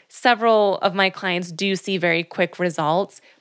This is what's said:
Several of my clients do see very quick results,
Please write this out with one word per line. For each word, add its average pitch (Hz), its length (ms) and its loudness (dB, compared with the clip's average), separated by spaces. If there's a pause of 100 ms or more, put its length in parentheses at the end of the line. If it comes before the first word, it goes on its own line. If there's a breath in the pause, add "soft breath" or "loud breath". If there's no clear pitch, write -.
Several 220 680 2
of 185 180 0
my 190 140 2
clients 180 420 -4
do 190 240 0
see 190 220 -4
very 170 260 0
quick 175 360 -2
results, 170 600 -2 (220 soft breath)